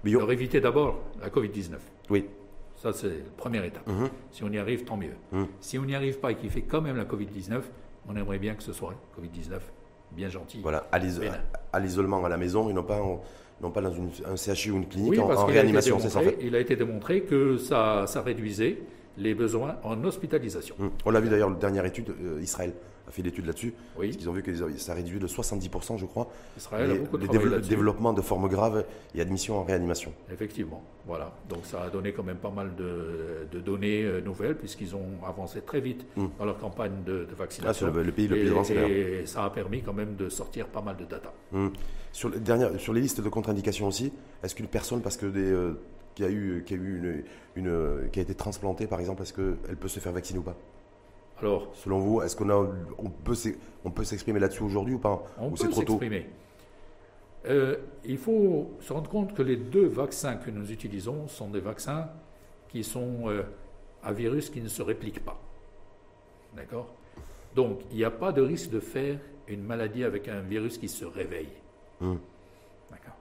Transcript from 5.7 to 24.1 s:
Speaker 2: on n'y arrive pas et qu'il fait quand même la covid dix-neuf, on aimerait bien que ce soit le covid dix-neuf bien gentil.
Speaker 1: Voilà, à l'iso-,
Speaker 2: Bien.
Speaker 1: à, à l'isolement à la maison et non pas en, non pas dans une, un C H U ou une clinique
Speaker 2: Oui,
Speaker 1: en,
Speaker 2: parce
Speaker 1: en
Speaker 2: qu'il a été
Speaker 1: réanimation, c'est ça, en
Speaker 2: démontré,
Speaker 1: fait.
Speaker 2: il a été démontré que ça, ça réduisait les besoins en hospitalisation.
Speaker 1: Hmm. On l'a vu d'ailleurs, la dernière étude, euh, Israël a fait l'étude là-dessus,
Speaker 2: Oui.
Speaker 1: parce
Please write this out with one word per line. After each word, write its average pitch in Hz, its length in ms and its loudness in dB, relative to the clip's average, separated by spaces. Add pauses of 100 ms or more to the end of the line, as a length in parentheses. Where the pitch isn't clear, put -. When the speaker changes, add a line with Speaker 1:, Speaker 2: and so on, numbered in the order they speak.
Speaker 2:
on 135 60 -2
n'y 139 100 -2
arrive 135 240 0
pas 123 140 0
et - 40 2
qu'il 101 140 -6
fait 113 120 0
quand 156 200 0
même 139 140 -2
la 107 100 -2
covid 104 200 -4
dix-neuf, 104 440 -6 (380)
on 101 60 -8
aimerait 98 240 -2
bien 104 160 -2
que - 80 -12
ce - 120 -8
soit 87 160 -6
le - 260 -16
covid 85 140 -10
dix-neuf 80 420 -8 (400)
bien 92 160 -6
gentil. 92 340 -10
Speaker 1:
Voilà, 78 300 0
à 90 80 4
l'iso-, 90 220 -2
Speaker 2:
Bien. 107 100 -2 (400)
Speaker 1:
à, 90 60 2
à - 20 4
l'isolement 95 440 2
à 87 40 4
la 85 80 2
maison 90 340 2
et - 20 0
non 90 120 0
pas 104 180 0
en, 92 180 -2 (400)
non 87 120 -2
pas 104 80 0
dans 95 120 2
une, 87 180 -4 (160)
un 95 100 -2
C 101 160 -2
H 98 160 0
U 104 40 2
ou 95 40 2
une 92 100 2
clinique 101 240 2
Speaker 2:
Oui, 208 80 8
Speaker 1:
en, 110 80 6
Speaker 2:
parce 131 140 6
Speaker 1:
en 101 60 8
Speaker 2:
qu'il - 80 6
a - 20 12
été - 60 12
Speaker 1:
réanimation, 107 360 8
c'est 110 120 2
ça, 101 80 2
en 147 40 6
Speaker 2:
démontré, - 200 6
Speaker 1:
fait. 123 40 0
Speaker 2:
il 120 80 0
a 120 60 6
été 123 160 4
démontré 117 460 0
que 139 340 6
ça, 110 500 4
ça 113 160 -2
réduisait 110 560 0 (400)
les 107 160 2
besoins 117 480 2
en 110 220 -2
hospitalisation. 143 760 -2
Speaker 1:
Hmm. 98 100 0 (180)
On 113 40 6
l'a 113 100 10
vu 113 100 4
d'ailleurs, 104 180 8
la 95 80 2
dernière 98 300 2
étude, 110 240 -4 (120)
euh, 82 200 -4
Israël 90 320 -4 (340)
a - 40 -18
fait 95 100 -6
l'étude 87 240 -2
là-dessus, 113 260 -4 (240)
Speaker 2:
Oui. 98 120 0
Speaker 1:
parce 120 100 -4